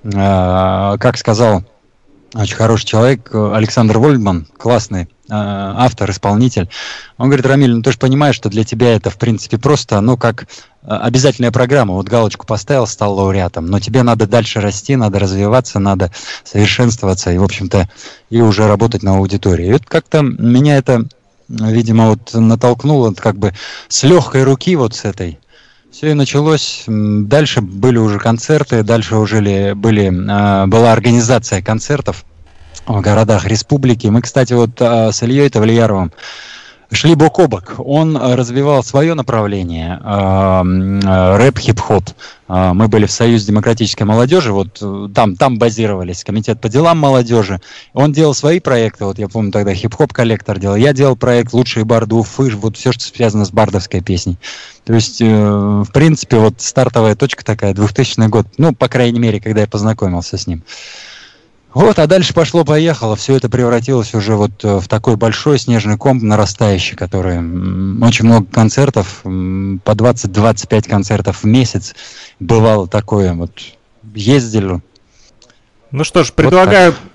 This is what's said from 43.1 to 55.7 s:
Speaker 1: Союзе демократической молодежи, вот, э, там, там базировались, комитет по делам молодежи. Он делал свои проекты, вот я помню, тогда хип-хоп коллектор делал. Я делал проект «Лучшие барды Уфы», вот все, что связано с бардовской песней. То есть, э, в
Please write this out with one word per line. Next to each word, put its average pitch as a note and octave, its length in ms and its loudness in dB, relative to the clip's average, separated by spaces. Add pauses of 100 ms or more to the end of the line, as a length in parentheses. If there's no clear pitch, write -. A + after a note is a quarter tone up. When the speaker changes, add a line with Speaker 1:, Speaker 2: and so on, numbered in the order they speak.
Speaker 1:
Союзе A#2 380 2
демократической A2 560 0
молодежи, A#2+ 480 2
вот, G2 300 -4
э, G2+ 320 -10
там, G#2+ 200 2
там B2+ 240 0
базировались, G#2+ 640 -2
комитет G#2+ 360 -4
по A#2 80 -4
делам D#3+ 300 2
молодежи. A#2 600 2 (360)
Он C#3+ 180 2
делал D3 220 2
свои E3+ 260 0
проекты, A2+ 460 -2
вот G2 120 -6
я G#2 100 -6
помню, G#2 220 -4
тогда G2+ 240 -2
хип-хоп A2+ 380 -2
коллектор A2 460 -2
делал. G2+ 180 -2
Я C#3 160 4
делал C3 240 2
проект A#2+ 380 0
«Лучшие A#2 300 0
барды A2+ 300 0
Уфы», A#2 400 0
вот G#2 220 -6
все, B2+ 160 -2
что - 100 -6
связано G#2+ 440 -2
с F2+ 40 -10
бардовской F#2 520 -2
песней. F2+ 360 -4 (460)
То A2+ 80 -2
есть, A#2 300 0
э, A#2 40 2
в G#2 640 0